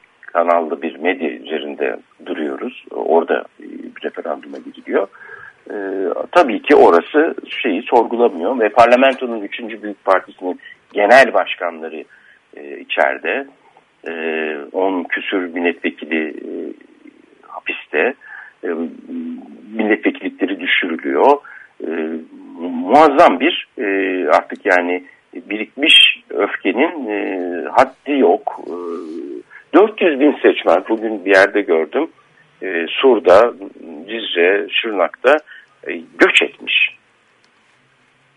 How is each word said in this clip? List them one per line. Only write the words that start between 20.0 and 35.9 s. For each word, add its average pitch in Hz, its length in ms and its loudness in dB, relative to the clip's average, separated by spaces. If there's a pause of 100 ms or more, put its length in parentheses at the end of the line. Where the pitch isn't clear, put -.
düşürülüyor. 85 800 0 (500)
E, - 20 -6 (680)
mu-, 87 100 -8
muazzam 131 680 6
bir, - 280 -2 (100)
e, 123 80 -4 (440)
artık - 360 0
yani 90 380 2 (300)
birikmiş - 960 0
öfkenin, 131 800 -2
e, 92 600 -6
haddi - 420 0
yok. - 560 2
E, 82 60 -10 (1000)
dört 214 280 2
yüz 151 180 0
bin 143 220 2
seçmen, 95 480 2
bugün 110 360 -4
bir 98 100 4
yerde 101 260 4
gördüm, 90 460 -2 (540)
e, 87 280 -4
Sur'da, 110 640 6 (540)
Cizre, 98 600 0
Şırnak'ta, 113 680 0 (500)
e, 85 100 -8 (220)